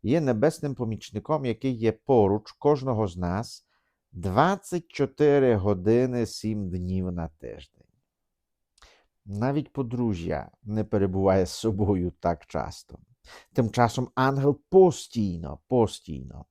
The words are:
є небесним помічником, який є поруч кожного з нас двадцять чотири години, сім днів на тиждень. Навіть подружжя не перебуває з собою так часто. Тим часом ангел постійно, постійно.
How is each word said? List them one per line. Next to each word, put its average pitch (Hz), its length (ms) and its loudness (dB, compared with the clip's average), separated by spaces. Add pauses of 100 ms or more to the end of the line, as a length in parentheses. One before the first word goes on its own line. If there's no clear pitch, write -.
є 156 180 0
небесним 135 540 0
помічником, 123 680 -6
який 127 280 -4
є 113 180 0
поруч 107 600 2
кожного 131 560 0
з 87 100 -10
нас 90 500 -6 (440)
двадцять 156 760 -2
чотири 139 680 2
години, 110 720 2
сім 107 440 -6
днів 92 420 -4
на 85 160 -6
тиждень. - 560 -18 (1400)
Навіть 120 480 -4
подружжя 110 800 -4 (120)
не 107 200 -4
перебуває 95 600 2
з - 40 -10
собою 92 680 -2
так 85 260 -2
часто. - 540 -10 (540)
Тим 117 160 0
часом 120 460 0
ангел 139 440 2 (100)
постійно, 98 1000 2
постійно. 80 840 -2